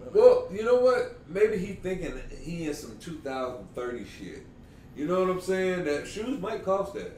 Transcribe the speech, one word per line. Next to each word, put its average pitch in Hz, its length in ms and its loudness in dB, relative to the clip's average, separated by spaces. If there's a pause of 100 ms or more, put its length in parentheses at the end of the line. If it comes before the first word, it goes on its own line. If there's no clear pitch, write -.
(140)
Well, 247 380 8
you 208 120 -4
know 247 120 4
what? 247 520 4
Maybe 208 300 4
he 180 160 -4
thinking 165 420 -6
that - 260 -12
he 165 240 -6
in 147 80 -4
some 113 260 -12
two 156 240 -12
thousand 131 520 -6
thirty 120 300 -6
shit. 85 400 -14 (500)
You 135 100 -6
know 180 160 2
what 185 80 2
I'm 180 120 0
saying? 185 440 0
That 143 220 -2
shoes 214 340 -6
might 208 240 -6
cost 190 300 0
that. 90 220 -10